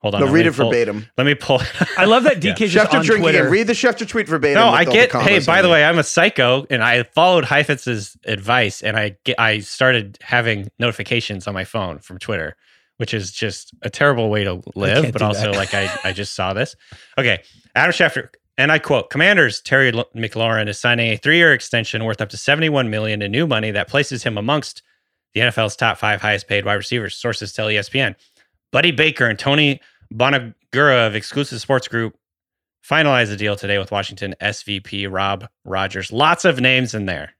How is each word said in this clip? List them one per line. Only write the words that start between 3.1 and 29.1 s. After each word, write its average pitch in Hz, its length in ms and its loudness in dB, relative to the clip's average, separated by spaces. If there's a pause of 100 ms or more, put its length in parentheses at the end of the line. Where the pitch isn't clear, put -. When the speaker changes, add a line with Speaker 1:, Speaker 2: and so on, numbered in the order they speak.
Speaker 3:
Twitter. 160 200 4
Speaker 2:
again. 135 120 2
Read 214 140 2
the 226 80 2
Schefter 226 340 -2
tweet 220 200 -4
verbatim 147 260 0
Speaker 1:
No, 220 180 6
Speaker 2:
with 143 80 4
Speaker 1:
I 175 60 4
Speaker 2:
all 151 60 0
Speaker 1:
get. 240 200 4
Speaker 2:
the 123 60 2
Speaker 1:
Hey, 117 60 2
Speaker 2:
comments 185 220 4
Speaker 1:
by 170 120 4
Speaker 2:
on 196 60 4
Speaker 1:
the 180 40 6
Speaker 2:
it. 170 40 6
Speaker 1:
way, 151 120 6
I'm 170 140 4
a 151 40 2
psycho, 135 680 2
and 123 120 0
I 120 200 2
followed 170 420 4
Heifetz's 127 800 -2
advice, 110 580 -2
and 107 140 -2
I 104 280 -4
get, 127 140 -4
I 110 220 2
started 113 600 -2
having 113 460 -2 (100)
notifications 117 680 -4
on 104 80 -6
my 92 100 -6
phone 90 340 -8
from 92 200 -20
Twitter, 85 380 -8 (400)
which - 180 -6
is 98 160 -6
just - 420 -10 (100)
a 104 80 -8
terrible 127 400 0
way 104 140 0
to 90 180 -6 (120)
live. 101 280 0
Speaker 3:
can't 120 100 -2
Speaker 1:
But 110 80 -4
Speaker 3:
do 110 60 0
Speaker 1:
also, 104 260 -2
Speaker 3:
that. 101 40 -2
Speaker 1:
like, 98 180 -4
I, 98 160 -2 (120)
I 95 100 -4
just 98 220 -10
saw 95 200 -4
this. 120 200 -4 (440)
Okay, 120 240 2 (340)
Adam 160 160 4
Schefter, - 380 0 (280)
and 143 140 4
I 160 80 4
quote, - 300 -2
"Commanders 160 500 2
Terry 131 320 2
L-, 117 140 -4 (100)
McLaurin 113 520 -2
is 101 100 -8
signing 117 340 0
a 104 60 -2
three-year 165 340 4
extension 113 520 -2
worth 110 180 -4
up 104 80 -6
to - 80 -16
seventy-one 147 520 0
million 107 320 -4
in 101 80 -4
new 139 160 0
money 110 240 -2
that 101 160 -2
places 139 380 -2
him 113 140 -2
amongst 127 440 -4 (520)
the 110 80 0
N 123 60 2
F 117 100 -4
L's 107 180 -2
top 113 220 0
five 107 240 -2
highest 104 260 -2
paid 101 160 -2
wide 101 120 -2
receivers," 101 380 -6
sources 107 380 -8
tell 110 180 -4
E 107 60 0
S 101 140 -4
P 135 100 -2
N. 104 160 -2 (560)
Buddy 156 200 2
Baker 147 340 0